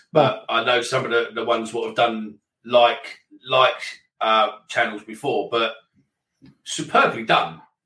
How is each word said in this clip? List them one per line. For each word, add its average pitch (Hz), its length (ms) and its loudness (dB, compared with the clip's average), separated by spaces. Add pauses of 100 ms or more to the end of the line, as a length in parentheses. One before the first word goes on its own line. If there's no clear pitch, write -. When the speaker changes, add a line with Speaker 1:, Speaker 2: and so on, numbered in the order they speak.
Speaker 1:
<laughs> - 60 -20
Speaker 2:
but 143 360 2
I 117 160 -2
know 120 180 2
some 131 220 -2
of 113 60 -4
the, 117 240 0
the 113 100 -4
ones 117 280 -2
what 113 140 -4
have 110 100 -8
done 110 420 -2 (260)
like, 120 560 2 (280)
like, 131 320 2 (400)
uh, 110 300 2 (180)
channels 110 360 -4
before, 110 460 -4
but 113 240 -2 (920)
superbly - 600 -2
done. - 360 -2 (260)